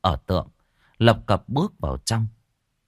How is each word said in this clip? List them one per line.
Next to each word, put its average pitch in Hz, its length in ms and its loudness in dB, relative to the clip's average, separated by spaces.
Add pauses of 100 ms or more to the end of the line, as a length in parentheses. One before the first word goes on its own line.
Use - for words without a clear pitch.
ở 90 140 2 (100)
tượng, 90 240 -2 (480)
lập 113 280 4
cập - 240 0
bước 160 300 -4
vào 67 180 -4
trong. 113 300 -2 (600)